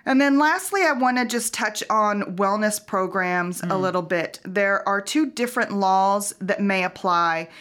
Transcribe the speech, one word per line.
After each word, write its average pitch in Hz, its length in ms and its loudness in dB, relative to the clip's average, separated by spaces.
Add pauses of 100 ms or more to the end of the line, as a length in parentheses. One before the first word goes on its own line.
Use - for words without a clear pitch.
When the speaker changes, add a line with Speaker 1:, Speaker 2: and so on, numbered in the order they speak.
Speaker 1:
And 262 140 4
then 277 200 4
lastly, 370 440 2
I 311 100 2
wanna 247 320 0
just 233 280 -4
touch 214 360 -4
on 208 480 0
wellness 214 460 0
programs 180 800 -2
a 175 60 -6
Speaker 2:
Mm. 190 140 0
Speaker 1:
little 185 200 0
bit. 170 420 -4
There 196 440 0
are 196 140 0
two 302 260 0
different 240 460 -4
laws 196 640 2
that 196 220 -2
may 196 220 2
apply. 170 640 0 (120)